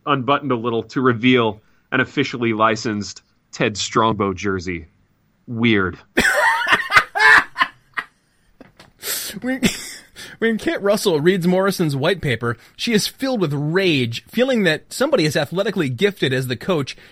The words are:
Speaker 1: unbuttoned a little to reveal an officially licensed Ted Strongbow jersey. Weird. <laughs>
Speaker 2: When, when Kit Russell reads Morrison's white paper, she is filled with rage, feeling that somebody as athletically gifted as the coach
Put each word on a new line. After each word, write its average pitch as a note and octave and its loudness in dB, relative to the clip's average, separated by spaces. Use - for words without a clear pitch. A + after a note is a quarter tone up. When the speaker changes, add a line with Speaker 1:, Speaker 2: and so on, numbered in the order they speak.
Speaker 1:
unbuttoned C#3 0
a B2 0
little A2+ -2
to - -6
reveal A#2+ 2
an C3 0
officially A#2+ -2
licensed A2 -2
Ted A2 -2
Strongbow G#2+ 0
jersey. F2+ -6
Weird. A2 0
<laughs> - -4
Speaker 2:
When, B3+ -2
when A3+ 0
Kit E4 -4
Russell G3 2
reads F3 4
Morrison's F3+ 2
white D#3 0
paper, A#2 -2
she - -4
is G#3 2
filled C4 -2
with D#3 0
rage, D3 0
feeling B3 2
that D#3 0
somebody B3+ 2
as D3 0
athletically F3 -2
gifted E3 0
as C3 -2
the B2 -4
coach D3+ -2